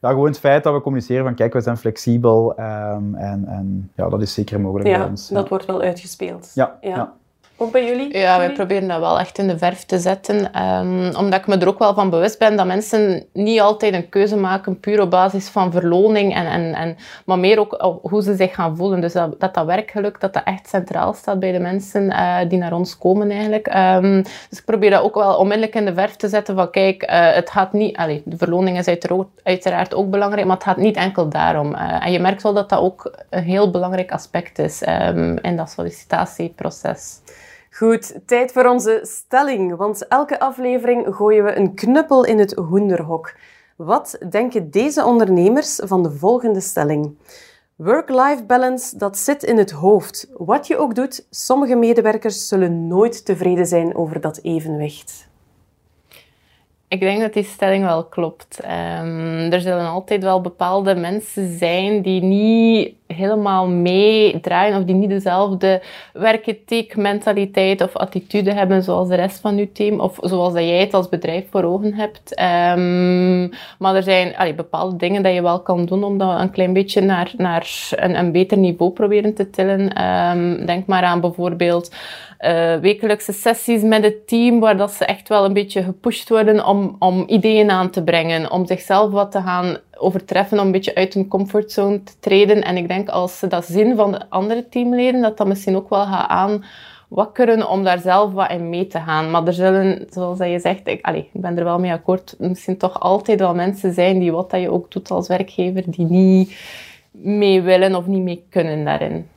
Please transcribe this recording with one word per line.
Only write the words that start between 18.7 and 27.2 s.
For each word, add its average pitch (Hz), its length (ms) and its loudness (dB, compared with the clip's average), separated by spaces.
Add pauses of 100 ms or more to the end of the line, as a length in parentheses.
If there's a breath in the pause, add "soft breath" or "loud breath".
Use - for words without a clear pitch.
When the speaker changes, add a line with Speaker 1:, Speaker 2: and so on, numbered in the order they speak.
Speaker 3:
voelen. 180 240 -2
Dus 170 120 -2
dat, 170 280 -2
dat, 190 140 -2
dat 160 120 0
werkgeluk, 208 540 -4
dat 196 120 -4
dat - 120 -2
echt 190 240 -6
centraal 180 440 -2
staat 202 280 -4
bij 185 120 -2
de 180 60 -2
mensen, 196 520 -2
eh, 180 260 0 (120)
die 185 100 0
naar 175 140 -4
ons 175 260 -4
komen 202 320 0
eigenlijk. 214 360 -2
Ehm, 190 560 4
dus - 360 -12
ik - 60 -20
probeer 214 260 2
dat 196 120 4
ook 214 120 0
wel 196 220 2
onmiddellijk 214 380 0
in 214 100 0
de 190 100 -2
verf 202 220 -2
te 214 120 -6
zetten 202 260 -2
van: 180 160 0
"Kijk, 190 320 0
eh, 170 300 4